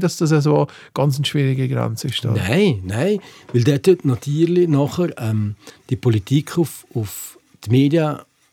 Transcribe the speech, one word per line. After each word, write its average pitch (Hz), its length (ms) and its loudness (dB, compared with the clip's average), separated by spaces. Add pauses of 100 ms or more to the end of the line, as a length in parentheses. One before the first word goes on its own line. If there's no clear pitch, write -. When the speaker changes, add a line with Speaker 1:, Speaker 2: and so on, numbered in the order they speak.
Speaker 1:
dass 170 140 -2
das 160 120 0 (140)
so 147 240 2 (260)
ganz 139 240 0
eine 143 80 -2
schwierige 131 440 -2
Grenze 120 380 -4
ist? - 180 -6
Da? 110 60 0
Speaker 2:
Nein, 120 540 0
nein. 151 340 -2 (340)
Weil 120 100 2
dort 139 200 0
tut 180 220 4
natürlich 165 640 0
nachher, 147 420 0 (100)
ähm, 107 360 -2 (340)
die 127 60 -2
Politik 127 640 0
auf, - 360 -2
auf - 440 -8 (280)
die 104 40 -4
Medien 147 480 2 (360)